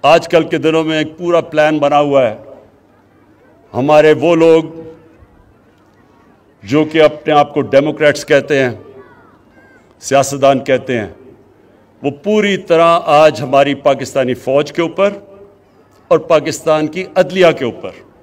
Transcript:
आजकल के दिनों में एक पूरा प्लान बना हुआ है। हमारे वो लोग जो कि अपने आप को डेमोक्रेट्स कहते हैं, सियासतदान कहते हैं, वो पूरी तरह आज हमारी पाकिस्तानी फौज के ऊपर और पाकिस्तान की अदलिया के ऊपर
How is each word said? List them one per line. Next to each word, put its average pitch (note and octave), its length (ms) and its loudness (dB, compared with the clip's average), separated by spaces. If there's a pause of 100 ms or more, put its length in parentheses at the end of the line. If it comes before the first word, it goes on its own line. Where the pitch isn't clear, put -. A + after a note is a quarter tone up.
आजकल D3 380 2
के E3 140 -4
दिनों D#3+ 260 0
में D#3 160 -2
एक D#3 80 -4
पूरा E3+ 320 -2
प्लान D#3 400 -2
बना C#3+ 180 0
हुआ C#3 260 2
है। A2 200 -4 (1300)
हमारे D3+ 400 4
वो D3+ 220 2
लोग D#3+ 500 2 (1800)
जो C#3+ 200 0
कि D#3 140 -4
अपने D3+ 340 2
आप D3 200 2
को D3 80 -2
डेमोक्रेट्स C#3+ 640 0
कहते C#3+ 360 0
हैं, B2 260 -4 (1120)
सियासतदान C3+ 600 0
कहते B2+ 380 -4
हैं, G2+ 180 -8 (880)
वो C#3 80 -4
पूरी G3+ 460 -2
तरह E3 280 0
आज D#3 560 2
हमारी C#3 340 0
पाकिस्तानी C3 580 -4
फौज C#3+ 380 -4
के F3 100 -6
ऊपर F#3+ 580 -6 (720)
और E3 80 2
पाकिस्तान D#3 680 -2
की F3+ 200 -8 (100)
अदलिया F3+ 340 2
के C#3 140 -6
ऊपर G2+ 280 -10 (300)